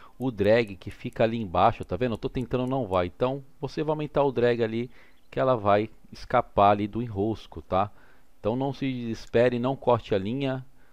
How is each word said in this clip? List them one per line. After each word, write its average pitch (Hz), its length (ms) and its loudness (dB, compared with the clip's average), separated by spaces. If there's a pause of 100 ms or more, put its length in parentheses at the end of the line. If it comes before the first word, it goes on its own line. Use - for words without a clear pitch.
(200)
o 131 100 -4
drag 104 460 2
que - 160 -14
fica - 320 -4
ali 113 180 0
embaixo, 95 420 2
tá 90 140 -6
vendo? 120 160 -2
Eu 101 60 -6
tô 131 100 -6
tentando, 127 380 -4
não 131 180 -4
vai. 90 220 0
Então 131 360 -4 (160)
você 143 220 -6
vai 151 100 -2
aumentar 151 320 -2
o 139 80 2
drag 120 320 2
ali 113 280 -4 (400)
que - 80 -6
ela 131 160 2
vai 104 340 2 (220)
escapar 104 600 2
ali 104 160 2
do 107 140 -6
enrosco, 107 600 -4
tá? 95 260 0 (500)
Então 110 160 -2
não 135 180 -4
se 135 160 -6
desespere, 120 680 0
não 127 180 0
corte - 380 0
a 101 40 4
linha. 131 460 -4 (300)